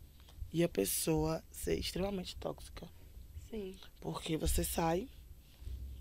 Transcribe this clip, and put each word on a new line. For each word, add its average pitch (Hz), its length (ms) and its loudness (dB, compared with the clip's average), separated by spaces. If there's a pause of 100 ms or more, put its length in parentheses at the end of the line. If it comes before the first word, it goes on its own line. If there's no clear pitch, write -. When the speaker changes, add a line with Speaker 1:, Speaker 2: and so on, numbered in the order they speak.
(520)
Speaker 1:
e 170 120 6
a 170 40 6
pessoa 160 840 4
ser - 280 0
extremamente 185 580 0
tóxica. - 520 -8 (640)
Speaker 2:
Sim. 190 260 -6 (240)
Speaker 1:
Porque 160 360 -2
você 165 280 4
sai, 175 440 4 (920)